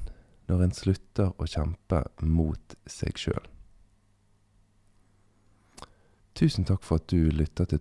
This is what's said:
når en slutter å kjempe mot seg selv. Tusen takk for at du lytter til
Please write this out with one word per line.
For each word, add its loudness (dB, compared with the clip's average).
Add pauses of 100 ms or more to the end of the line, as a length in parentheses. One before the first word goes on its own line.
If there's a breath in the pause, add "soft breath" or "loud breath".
(500 soft breath)
når 4
en 2
slutter 0
å -2
kjempe -2 (180)
mot 0 (140)
seg -6
selv. -4 (3000 soft breath)
Tusen 0
takk 0
for 0
at -8
du 2
lytter -2
til 2